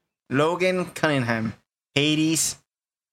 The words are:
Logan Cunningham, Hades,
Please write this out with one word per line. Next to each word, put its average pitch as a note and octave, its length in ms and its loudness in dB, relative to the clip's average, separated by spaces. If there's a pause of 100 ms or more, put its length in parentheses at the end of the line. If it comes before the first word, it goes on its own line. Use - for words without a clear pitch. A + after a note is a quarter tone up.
(300)
Logan E3+ 560 0 (120)
Cunningham, A#2 540 0 (420)
Hades, D3+ 720 0 (480)